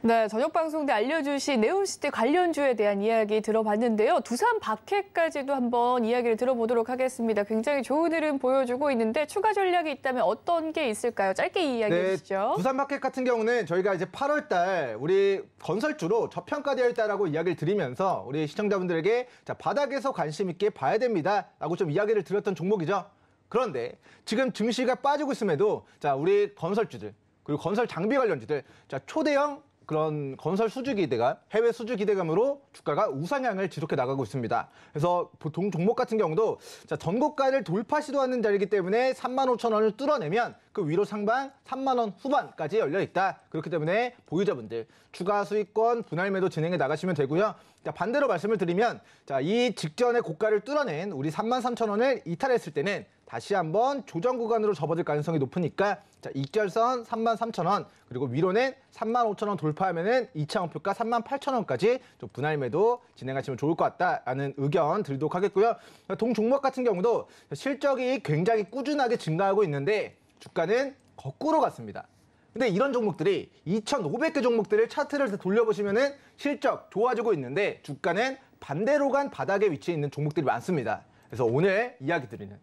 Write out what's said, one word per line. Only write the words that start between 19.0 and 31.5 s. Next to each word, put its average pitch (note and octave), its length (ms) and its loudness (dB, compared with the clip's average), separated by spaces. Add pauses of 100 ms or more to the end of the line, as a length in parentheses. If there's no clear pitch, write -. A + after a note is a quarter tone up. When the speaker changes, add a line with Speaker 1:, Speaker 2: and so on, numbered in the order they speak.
Speaker 2:
"자, - 80 -6
바닥에서 C4+ 580 -2
관심 E3 380 -2
있게 G3+ 180 0
봐야 D#3+ 300 0
됩니다"라고 F3+ 760 -2
좀 F3 140 -2
이야기를 G#3 340 0
드렸던 G3+ 300 -2
종목이죠. F3+ 520 -2 (420)
그런데 D3 480 -2 (300)
지금 B3 260 0
증시가 A#3+ 440 0
빠지고 C#4+ 360 0
있음에도, F3+ 540 0 (120)
자, C#3+ 160 0
우리 G3+ 400 2
건설주들, E3 600 -4 (280)
그리고 D3 200 -4
건설 G#3 260 0
장비 G#3+ 300 0
관련주들, D#3 460 -2 (220)
자, C3+ 200 -8
초대형 C#4+ 560 0 (240)
그런 D3+ 520 -2
건설 F#3+ 320 0
수주 C4 240 -4
기대감, C3+ 420 0 (160)